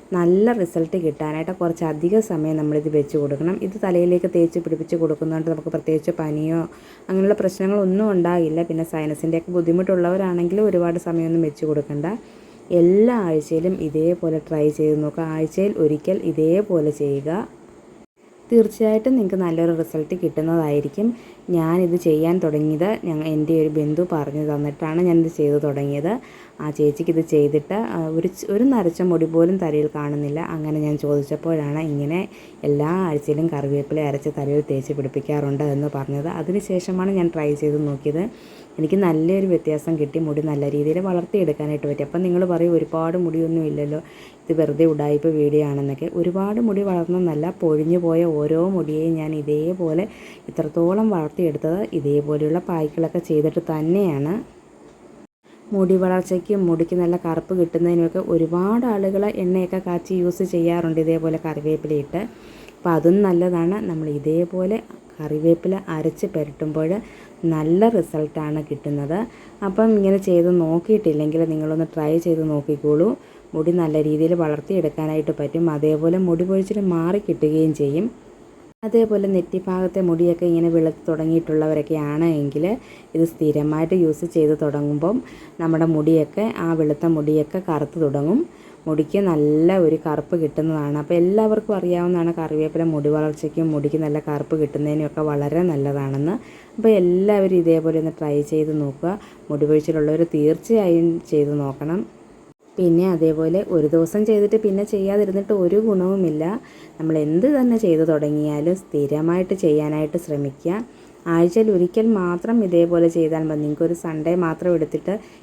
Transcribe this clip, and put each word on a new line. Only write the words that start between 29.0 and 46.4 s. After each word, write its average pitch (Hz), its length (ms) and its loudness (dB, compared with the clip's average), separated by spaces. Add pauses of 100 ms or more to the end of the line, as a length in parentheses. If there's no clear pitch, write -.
മുടി 170 240 2
പോലും 165 320 2
തലയിൽ 151 300 0
കാണുന്നില്ല. 147 520 -4
അങ്ങനെ 151 400 -4
ഞാൻ 151 180 0
ചോദിച്ചപ്പോഴാണ് 147 880 -2
ഇങ്ങനെ 147 360 -2 (440)
എല്ലാ 147 280 0 (100)
ആഴ്ചയിലും 151 460 -2
കറിവേപ്പില 143 540 -2
അരച്ച് 143 360 -4
തലയിൽ 143 320 0
തേച്ച് 139 240 -4
പിടിപ്പിക്കാറുണ്ട് 143 680 -4
എന്ന് 143 300 -2
പറഞ്ഞത്. 139 340 -6
അതിനുശേഷമാണ് 185 840 -4
ഞാൻ 180 220 0
ട്രൈ 151 200 -2
ചെയ്ത് 147 280 0
നോക്കിയത്. 147 420 -2 (480)
എനിക്ക് 156 260 -2
നല്ലൊരു 185 500 2
വ്യത്യാസം 160 480 0
കിട്ടി. 147 240 -2
മുടി 151 220 -2
നല്ല 147 280 -2
രീതിയിൽ 147 300 0
വളർത്തിയെടുക്കാനായിട്ട് 170 880 -2
പറ്റി. 143 160 -4
അപ്പം 156 200 -4
നിങ്ങൾ 180 220 0
പറയും, 170 280 2
"ഒരുപാട് 165 440 -2
മുടിയൊന്നും 165 480 0
ഇല്ലല്ലോ, 147 340 -4 (400)
ഇത് - 140 -4
വെറുതെ 160 320 2
ഉഡായിപ്പ് 147 440 2
വീഡിയോ 151 380 2
ആണെന്നൊക്കെ." 139 460 -4
ഒരുപാട് 190 480 -2